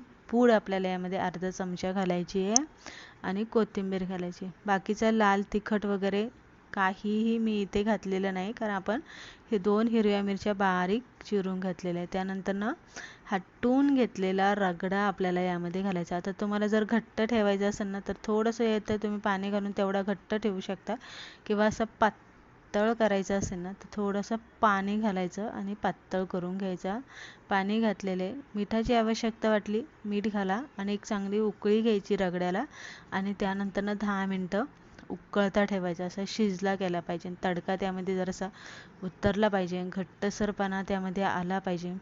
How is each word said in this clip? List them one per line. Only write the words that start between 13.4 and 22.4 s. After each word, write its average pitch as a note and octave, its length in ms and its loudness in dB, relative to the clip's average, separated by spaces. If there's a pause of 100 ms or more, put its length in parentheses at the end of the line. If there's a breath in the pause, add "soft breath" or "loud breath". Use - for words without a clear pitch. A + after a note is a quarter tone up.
घेतलेला F#3+ 600 2
रगडा F#3+ 440 0
आपल्याला F#3 420 0
यामध्ये F3 400 -2
घालायचा. F3+ 340 -2
आता F3 160 -2
तुम्हाला G#3 360 -2
जर G#3+ 160 2
घट्ट A3 380 0
ठेवायचं G3+ 480 2
असेल G#3 180 -4
ना, G3 200 -4
तर G3+ 60 -4 (100)
थोडंसं A3 400 0
येतं G#3+ 400 0
तुम्ही G#3 160 -2
पाणी G3 300 -2
घालून G3+ 220 -2
तेवढा G3 300 0
घट्ट G3 340 -2
ठेवू G#3 240 -2
शकता G3 360 -6 (500 loud breath)
किंवा G#3 200 2
असं G#3+ 180 2 (160)
पातळ - 920 0